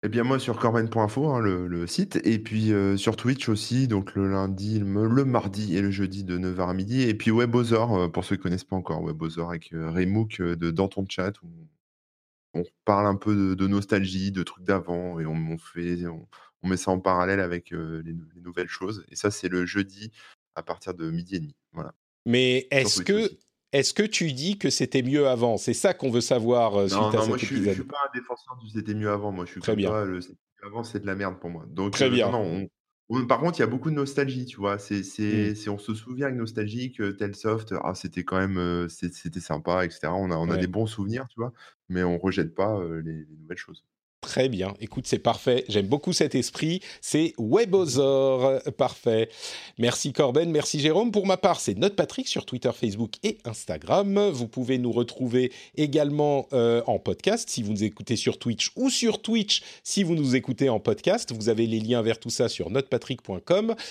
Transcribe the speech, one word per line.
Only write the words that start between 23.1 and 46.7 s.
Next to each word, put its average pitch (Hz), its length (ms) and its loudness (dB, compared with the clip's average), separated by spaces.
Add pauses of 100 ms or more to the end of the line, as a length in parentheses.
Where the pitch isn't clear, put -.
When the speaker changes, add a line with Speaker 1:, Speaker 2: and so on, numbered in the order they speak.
Speaker 1:
aussi. - 140 -6 (340)
Speaker 2:
est-ce 139 200 2
que 208 100 2
tu 185 300 0
dis 170 240 -4
que 151 140 0
c'était 131 320 0
mieux 139 240 2
avant ? 117 300 2
C'est 120 180 -2
ça 190 180 2
qu'on 135 160 -2
veut 120 120 2
savoir, 117 560 4
euh, 101 100 4
Speaker 1:
Non, - 0 -
Speaker 2:
suite 95 100 0
à 107 40 4
Speaker 1:
non, 107 180 4
Speaker 2:
cet 110 80 2
Speaker 1:
moi, 113 100 2
je 117 80 -2
suis, - 100 -4
je 107 60 0
Speaker 2:
épisode. 98 140 2
Speaker 1:
suis - 80 -6
pas - 140 -10 (140)
un 123 80 -8
défenseur 123 440 -12
du 110 60 -16
c'était 107 260 -6
mieux 107 160 -2
avant. 104 200 -2
Moi, 90 140 -6
je - 60 -16
suis 90 100 -14
Speaker 2:
Très 110 120 0
Speaker 1:
comme 107 40 0
Speaker 2:
bien. 95 120 2
Speaker 1:
toi, 107 160 0
le 92 160 -4
c'était - 120 -16 (300)
mieux 101 60 -16
avant, 113 140 -8
c'est 110 160 -6
de 98 60 -10
la 98 100 -2
merde 95 240 -6
pour 87 120 -10
moi. 82 180 -12
Donc, 95 220 -4
Speaker 2:
Très 135 140 2
Speaker 1:
euh, 131 40 6
Speaker 2:
bien. 117 220 4
Speaker 1:
non, 113 120 0
non, 92 240 -2 (420)
on, 120 100 0
on, 123 80 -2
par 127 120 4
contre, 165 200 0
il - 20 4
y 117 40 6
a - 20 0
beaucoup 135 240 -2
de 151 40 0
nostalgie, 135 500 -2
tu - 120 -16
vois. 101 220 -2
C'est, 101 240 -4
c'est, 107 480 0
Speaker 2:
Hmm. 104 40 -4
Speaker 1:
c'est, 107 140 -8
on 101 80 -4
se 110 160 -6
souvient 127 340 -6
avec 131 120 -4
nostalgie 113 520 -4
que 101 200 -2
telle 101 240 -6
soft, 110 380 -2 (100)
ah, 82 100 -2
c'était 90 300 -6
quand 92 160 0
même, 95 180 0
euh, 87 320 0
c'est, 87 240 -8
c'était 87 280 -8
sympa, 87 440 0
et 82 60 -6
cetera. 82 240 -4
On 95 160 -2
a, 82 60 0
on 82 120 0
a 87 60 0
Speaker 2:
Ouais. 92 40 0
Speaker 1:
des 92 80 0
bons 104 200 -2
souvenirs, 110 420 -6
tu - 100 -18
vois, 120 140 -6 (340)
mais 90 160 -2
on 87 140 0
rejette 92 380 -2
pas, 104 220 0
euh, 82 280 -6
les, 80 80 -8
les 78 260 -14
nouvelles 80 180 -12
choses. - 280 -20 (340)
Speaker 2:
Très 131 300 0
bien. 98 320 -2
Écoute, 117 260 -8
c'est 113 120 0
parfait. 123 500 2
J'aime 101 180 2
beaucoup 147 240 0
cet 156 220 0
esprit. 160 480 -2 (200)